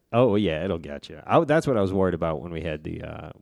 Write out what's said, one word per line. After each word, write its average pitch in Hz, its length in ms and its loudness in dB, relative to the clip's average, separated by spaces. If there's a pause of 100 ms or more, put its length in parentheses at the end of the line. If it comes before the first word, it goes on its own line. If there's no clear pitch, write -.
(120)
Oh, 117 240 4
yeah, 82 280 0
it'll 92 140 -2
get 73 300 -12
you. 80 180 -18
I, 139 180 4
that's 151 220 2
what 135 100 2
I 104 40 2
was 95 120 2
worried 95 220 2
about 80 280 -2
when 85 100 -10
we 80 80 -6
had 78 240 -6
the, 82 180 -8
uh, - 280 -14 (120)